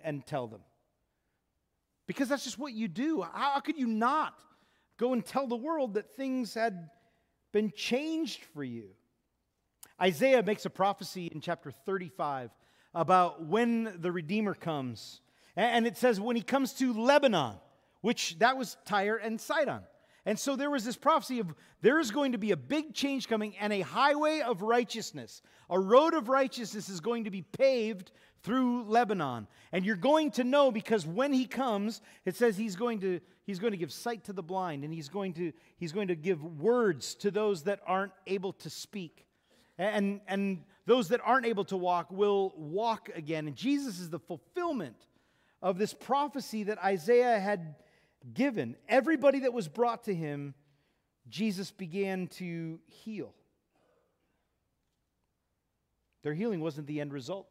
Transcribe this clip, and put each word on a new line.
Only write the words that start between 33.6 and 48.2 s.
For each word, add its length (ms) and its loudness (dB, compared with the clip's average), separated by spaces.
to 40 -4
give 160 -6
sight 320 -8
to 80 -12
the 100 -8
blind, 400 -4
and 100 -8
he's 160 -10
going 260 -4
to, 180 -4
he's 160 -8
going 160 -2
to 80 0
give 260 -2
words 760 0
to 140 -2
those 340 0
that 220 -2
aren't 260 -2
able 280 -4
to 160 -14
speak. 560 -12
And, 480 0
and 380 -2
those 240 4
that 160 0
aren't 220 4
able 200 0
to 100 -6
walk 340 0
will 460 2
walk 580 -4
again. 320 -4
And 100 -8
Jesus 420 -2
is 120 -10
the 80 -6
fulfillment 800 -6
of 160 0
this 160 -2
prophecy 680 -2
that 180 -6
Isaiah 560 4
had 380 -2